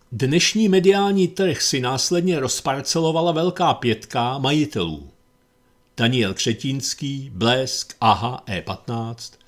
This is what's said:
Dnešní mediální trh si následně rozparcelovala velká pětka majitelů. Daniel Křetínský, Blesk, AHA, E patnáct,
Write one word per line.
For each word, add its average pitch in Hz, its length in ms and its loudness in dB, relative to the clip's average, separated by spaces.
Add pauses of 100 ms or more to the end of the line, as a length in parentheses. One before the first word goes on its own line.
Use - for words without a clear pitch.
(120)
Dnešní 160 580 2
mediální 190 580 4
trh 175 340 0
si - 180 0
následně 160 600 0
rozparcelovala 160 920 0
velká 170 420 2
pětka 120 640 -2
majitelů. 120 720 -2 (880)
Daniel 117 360 2
Křetínský, 135 1000 -6
Blesk, 151 680 -2
AHA, 110 480 2
E 90 120 -6
patnáct, 113 720 -10 (140)